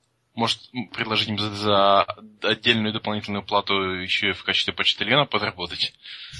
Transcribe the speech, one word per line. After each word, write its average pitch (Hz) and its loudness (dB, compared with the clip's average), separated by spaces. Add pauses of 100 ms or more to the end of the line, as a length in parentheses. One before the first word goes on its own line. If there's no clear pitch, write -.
(340)
Может, - -2
м, 120 -8
предложить 110 -2
им 104 -4
за, 107 -2
за 101 6 (400)
отдельную 110 2
дополнительную 104 -4
плату 101 0 (200)
еще 92 -2
и - 2
в - -12
качестве - 0
почтальона 117 0
подработать? 92 -4 (460)